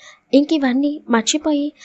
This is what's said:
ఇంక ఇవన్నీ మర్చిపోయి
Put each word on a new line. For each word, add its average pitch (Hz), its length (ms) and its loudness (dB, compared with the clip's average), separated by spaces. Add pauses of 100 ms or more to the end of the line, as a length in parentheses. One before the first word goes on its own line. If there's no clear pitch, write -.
(340)
ఇంక 285 200 4
ఇవన్నీ 285 560 0
మర్చిపోయి 294 640 -2 (120)